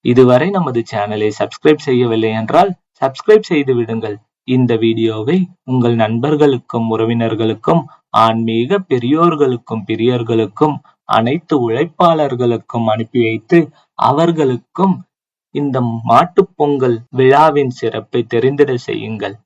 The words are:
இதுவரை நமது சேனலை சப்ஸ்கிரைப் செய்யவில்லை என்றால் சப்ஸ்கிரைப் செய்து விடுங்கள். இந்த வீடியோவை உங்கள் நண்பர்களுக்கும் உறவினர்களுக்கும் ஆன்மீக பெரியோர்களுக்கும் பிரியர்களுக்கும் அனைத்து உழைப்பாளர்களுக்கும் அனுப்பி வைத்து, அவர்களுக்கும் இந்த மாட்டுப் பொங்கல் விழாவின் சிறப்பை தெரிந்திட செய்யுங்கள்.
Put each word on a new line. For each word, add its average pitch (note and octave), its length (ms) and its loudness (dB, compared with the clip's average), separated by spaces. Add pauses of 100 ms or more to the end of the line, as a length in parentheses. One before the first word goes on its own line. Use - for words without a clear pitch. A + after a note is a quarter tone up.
இதுவரை B2 500 4
நமது D3 320 -2 (120)
சேனலை G#2+ 440 -2
சப்ஸ்கிரைப் - 380 0
செய்யவில்லை A#2+ 560 -2
என்றால் D3 420 0 (260)
சப்ஸ்கிரைப் G#3 400 2
செய்து C#3+ 340 -2
விடுங்கள். A2+ 440 -4 (260)
இந்த B2+ 320 2
வீடியோவை A2+ 720 0 (160)
உங்கள் A#2+ 300 0
நண்பர்களுக்கும் A#2 1040 0
உறவினர்களுக்கும் A2+ 880 -2 (240)
ஆன்மீக A2+ 680 0 (100)
பெரியோர்களுக்கும் C3 1000 0
பிரியர்களுக்கும் A#2 920 -2 (260)
அனைத்து A#2+ 680 0
உழைப்பாளர்களுக்கும் C3 1160 -2
அனுப்பி A2+ 340 -2
வைத்து, A#2 500 0 (240)
அவர்களுக்கும் D#3 1080 0 (480)
இந்த C#3 300 -4 (220)
மாட்டுப் C#3 540 2
பொங்கல் C3 540 0
விழாவின் C#3 600 2
சிறப்பை A#2 640 -6
தெரிந்திட C3 400 2
செய்யுங்கள். G#2+ 720 -8